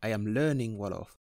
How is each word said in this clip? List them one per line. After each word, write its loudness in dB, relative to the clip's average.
I -4
am 0
learning 2
Wolof -6